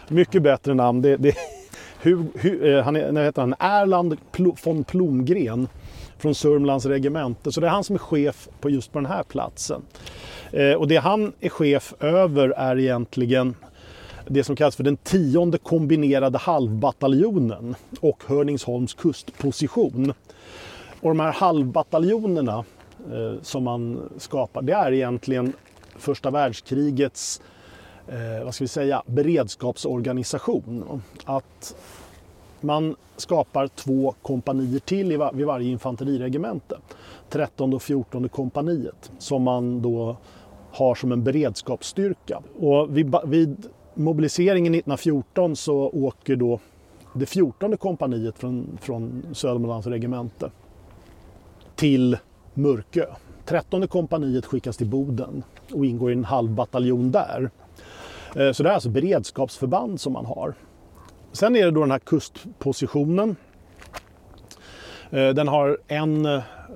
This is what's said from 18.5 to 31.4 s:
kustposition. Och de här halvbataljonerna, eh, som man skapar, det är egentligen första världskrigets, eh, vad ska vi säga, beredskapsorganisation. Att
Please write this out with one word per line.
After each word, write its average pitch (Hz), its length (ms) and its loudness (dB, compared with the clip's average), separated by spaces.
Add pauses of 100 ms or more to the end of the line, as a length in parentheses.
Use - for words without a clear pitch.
kustposition. 143 1200 -2 (880)
Och 165 80 0
de 160 100 2
här 156 120 0
halvbataljonerna, 160 1300 0 (500)
eh, 113 280 -6
som 131 220 -6
man 120 540 -6
skapar, 127 440 -6
det 131 120 0
är 180 180 2
egentligen 127 640 -2 (420)
första 135 360 -4
världskrigets, 139 1120 -2 (640)
eh, 113 380 -8
vad 123 100 -10
ska - 80 -6
vi 127 40 -2
säga, 139 380 -2
beredskapsorganisation. 127 2000 -2 (240)
Att - 500 -8 (840)